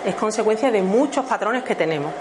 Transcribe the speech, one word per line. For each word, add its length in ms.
es 100
consecuencia 560
de 120
muchos 420
patrones 400
que 100
tenemos. 460